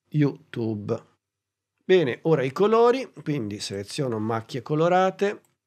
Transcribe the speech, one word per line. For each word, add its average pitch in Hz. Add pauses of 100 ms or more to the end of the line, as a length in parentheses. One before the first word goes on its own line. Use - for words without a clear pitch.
(100)
YouTube. 113 (800)
Bene, 170
ora 156
i 135
colori, 233 (140)
quindi 110
seleziono 110
macchie 110
colorate 185 (260)